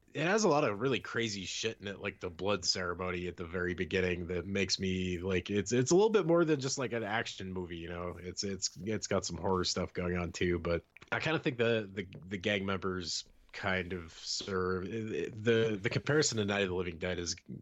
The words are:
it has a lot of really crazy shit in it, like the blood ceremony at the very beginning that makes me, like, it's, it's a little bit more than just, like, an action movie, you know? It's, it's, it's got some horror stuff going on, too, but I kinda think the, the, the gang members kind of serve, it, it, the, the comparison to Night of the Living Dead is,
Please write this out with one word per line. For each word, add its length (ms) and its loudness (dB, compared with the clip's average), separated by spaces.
it 100 -2
has 200 4
a 60 6
lot 160 6
of 160 0
really 180 2
crazy 460 -2
shit 340 -4
in 80 -8
it, 140 -8
like 180 -6
the 100 -4
blood 360 0
ceremony 600 -2
at 100 -8
the 80 -6
very 280 -2
beginning 540 0
that 200 -4
makes 320 0
me, 400 0
like, 300 0
it's, 220 0
it's 200 4
a 40 6
little 140 8
bit 160 4
more 180 6
than 160 4
just, 180 -2
like, 140 -2
an 120 -2
action 500 -2
movie, 240 -4
you 100 -8
know? 340 -6
It's, 220 -6
it's, 280 -4
it's 240 -2
got 180 2
some 120 -4
horror 260 2
stuff 300 -2
going 240 -2
on, 160 -2
too, 260 2
but 220 0
I 60 0
kinda 200 2
think 180 -2
the, 360 2
the, 120 -4
the 100 -6
gang 280 0
members 580 -2
kind 400 0
of 280 -8
serve, 640 -2
it, 280 -4
it, 300 -4
the, 380 4
the 80 0
comparison 500 2
to 40 4
Night 200 2
of 60 0
the 60 0
Living 220 -2
Dead 200 -2
is, 200 -4